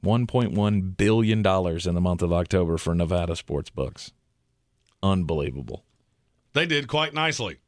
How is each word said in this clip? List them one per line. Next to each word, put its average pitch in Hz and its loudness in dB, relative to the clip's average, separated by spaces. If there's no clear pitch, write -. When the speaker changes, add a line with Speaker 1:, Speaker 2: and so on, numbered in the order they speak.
Speaker 1:
One 113 2
point 120 0
one 104 2
billion 110 2
dollars 90 2
in 87 0
the 87 2
month 90 2
of 85 0
October 85 2
for 85 -2
Nevada 85 0
sports 76 -6
books. - -8
Unbelievable. 73 -2
Speaker 2:
They 160 0
did 147 -2
quite 151 -2
nicely. 147 -4